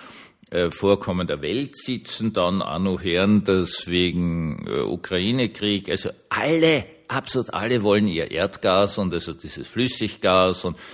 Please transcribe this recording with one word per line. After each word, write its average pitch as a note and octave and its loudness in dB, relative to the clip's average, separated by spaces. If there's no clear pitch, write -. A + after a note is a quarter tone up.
äh, E2+ 0
Vorkommen F#2+ 0
der D2 -4
Welt A#2+ -4
sitzen, A2+ -6
dann F#2 2
auch - -4
noch F#2 0
hören, G2 4
dass F#2 0
wegen, E2+ 0
äh, A#1 -2
Ukraine-Krieg, G2+ -2
also - -4
alle, D#3 2
absolut - -4
alle A2+ 0
wollen G#2 4
ihr D#2+ -2
Erdgas G2 0
und F#2+ -2
also E2+ -6
dieses D2 -12
Flüssiggas F#2+ 0
und F2 -4